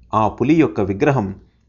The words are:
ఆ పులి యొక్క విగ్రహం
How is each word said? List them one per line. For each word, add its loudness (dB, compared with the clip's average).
ఆ 2
పులి 0
యొక్క 2
విగ్రహం 0